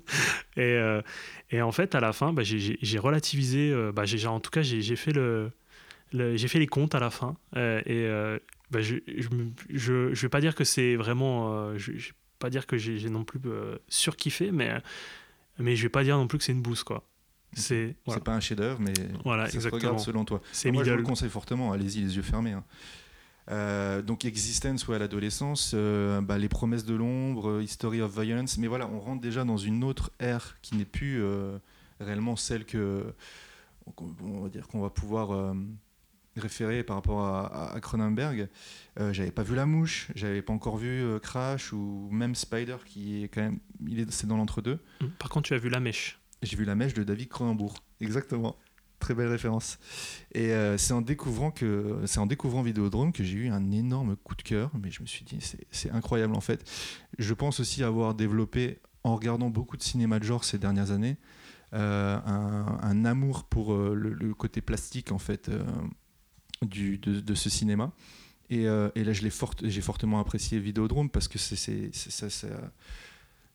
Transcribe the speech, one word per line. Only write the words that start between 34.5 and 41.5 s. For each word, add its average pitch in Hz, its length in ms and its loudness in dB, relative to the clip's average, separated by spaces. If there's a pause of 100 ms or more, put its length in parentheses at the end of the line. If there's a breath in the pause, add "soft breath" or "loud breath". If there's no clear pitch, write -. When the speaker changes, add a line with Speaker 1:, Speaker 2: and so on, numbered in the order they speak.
Speaker 2:
qu'on 110 100 -4
va 101 100 -2
pouvoir, 107 420 -2
euh, 98 220 0 (840)
référer 113 460 -2
par 107 120 -4
rapport 101 300 0
à, 98 220 -2
à, - 280 -8
à - 60 -6
Cronenberg. 110 680 0 (500 loud breath)
Euh, 101 140 0
j'avais 95 200 -2
pas 110 120 -2
vu 110 120 0
La 135 100 2
Mouche, 160 500 2
j'avais 101 280 -2
pas 110 100 -2
encore 110 240 -2
vu, 127 260 -2
euh, 110 160 0
Crash 131 540 -4